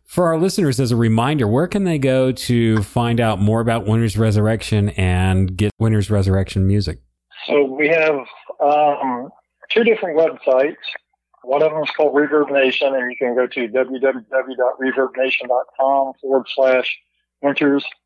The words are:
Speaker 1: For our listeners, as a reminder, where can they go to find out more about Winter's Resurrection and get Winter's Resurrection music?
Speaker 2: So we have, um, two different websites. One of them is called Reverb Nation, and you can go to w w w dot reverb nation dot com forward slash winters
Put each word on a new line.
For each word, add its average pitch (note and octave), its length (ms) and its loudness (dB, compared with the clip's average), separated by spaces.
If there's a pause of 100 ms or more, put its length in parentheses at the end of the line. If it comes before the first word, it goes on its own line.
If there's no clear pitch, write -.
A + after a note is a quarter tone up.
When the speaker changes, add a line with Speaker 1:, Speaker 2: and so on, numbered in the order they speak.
Speaker 1:
For F3 220 0
our D#3+ 120 0
listeners, E3 400 0
as B2 120 0
a B2 40 0
reminder, A#2 520 2
where C3+ 200 0
can G3 160 -2
they E3 160 0
go C3 320 2
to A#2 520 0
find A#2 360 -2
out A2 200 0
more G#2 200 2
about A2+ 260 -2
Winter's A2 320 0
Resurrection G#2+ 720 0
and F#2 680 0
get G#2 220 0
Winter's A2 300 0
Resurrection F#2+ 560 0
music? G2 340 -2 (460)
Speaker 2:
So C#3+ 200 2
we C#3+ 240 -2
have, D#3 260 2 (480)
um, C#3+ 680 0 (400)
two A3+ 140 2
different G3 340 0
websites. C#3+ 580 2 (680)
One C#3 180 0
of D#3 100 2
them D#3 120 -4
is - 80 -6
called D3 240 0
Reverb D3 360 2
Nation, C3+ 440 0
and B2 160 -4
you B2 60 -14
can B2 180 -2
go B2 120 2
to B2 200 -6
w B2+ 320 -2
w C3 320 -2
w C3 240 -4
dot B2 260 0
reverb C3 360 -2
nation C3 320 -2
dot B2 160 -2 (120)
com C3+ 440 0
forward C3+ 260 -2
slash C3 500 0 (440)
winters C#3+ 420 0 (220)